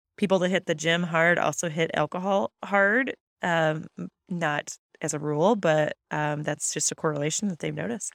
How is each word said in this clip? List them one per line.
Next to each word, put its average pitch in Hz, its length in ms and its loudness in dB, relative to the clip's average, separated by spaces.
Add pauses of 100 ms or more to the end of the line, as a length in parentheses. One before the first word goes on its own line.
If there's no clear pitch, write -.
(180)
people 190 220 2
that 180 100 2
hit 190 160 0
the 165 100 0
gym 165 280 2
hard 170 340 4
also 156 320 0
hit 165 240 -2
alcohol 190 580 0 (140)
hard. 202 480 2 (280)
Um, 160 440 0 (120)
m-, 180 120 -10 (180)
not 160 500 -4 (240)
as 156 120 -4
a 151 60 -4
rule, 151 360 2
but, 156 400 2 (160)
um, 151 320 -2
that's 151 300 -4
just - 180 -2
a 160 40 -10
correlation 156 520 -2
that 180 120 -6
they've 156 140 -4
noticed. 190 420 -6